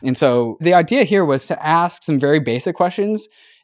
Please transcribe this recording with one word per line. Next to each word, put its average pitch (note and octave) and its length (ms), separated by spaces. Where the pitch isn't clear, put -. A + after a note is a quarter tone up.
And C3 140
so B2 420
the F3 140
idea G3 300
here G3 200
was C3+ 220
to - 200
ask E3+ 380
some D3 160
very C#3+ 200
basic B2+ 360
questions G#3 520